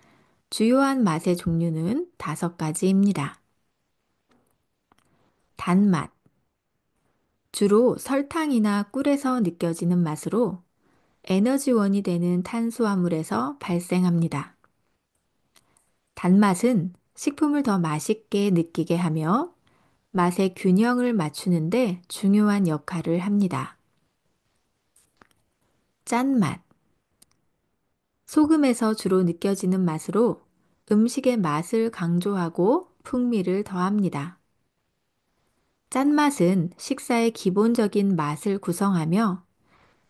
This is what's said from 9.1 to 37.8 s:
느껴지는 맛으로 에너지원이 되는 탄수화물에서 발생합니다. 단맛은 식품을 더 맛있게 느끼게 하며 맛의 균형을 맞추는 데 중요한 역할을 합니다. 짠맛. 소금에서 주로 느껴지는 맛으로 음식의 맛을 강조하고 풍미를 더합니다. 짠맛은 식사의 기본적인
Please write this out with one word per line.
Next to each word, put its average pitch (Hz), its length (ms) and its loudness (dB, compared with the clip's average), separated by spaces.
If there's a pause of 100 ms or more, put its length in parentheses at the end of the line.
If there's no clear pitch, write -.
느껴지는 170 580 0
맛으로 175 640 -2 (640)
에너지원이 208 760 2
되는 175 400 0
탄수화물에서 220 1160 -2
발생합니다. 175 1000 -2 (1600)
단맛은 190 800 2 (200)
식품을 294 500 -2
더 202 140 0
맛있게 202 720 -2
느끼게 170 460 0
하며 175 560 -2 (600)
맛의 185 420 0
균형을 240 580 2
맞추는 165 560 -2
데 196 400 -2
중요한 202 600 2
역할을 160 500 -2
합니다. 185 580 -2 (2250)
짠맛. 240 560 0 (1700)
소금에서 285 680 2
주로 185 280 0
느껴지는 185 640 0
맛으로 175 580 -2 (500)
음식의 240 460 2
맛을 180 520 0
강조하고 180 1040 0 (100)
풍미를 208 600 -2
더합니다. 180 760 -2 (1500)
짠맛은 269 840 2
식사의 233 560 -2
기본적인 208 840 0